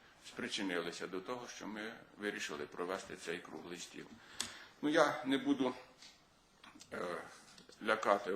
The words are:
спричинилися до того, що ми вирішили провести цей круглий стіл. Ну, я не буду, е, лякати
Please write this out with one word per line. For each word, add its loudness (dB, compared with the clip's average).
спричинилися -2
до -6
того, -6
що -10
ми -6
вирішили -2
провести -4
цей -4
круглий -10
стіл. -10
Ну, 4
я 6
не 6
буду, 4
е, -4
лякати 6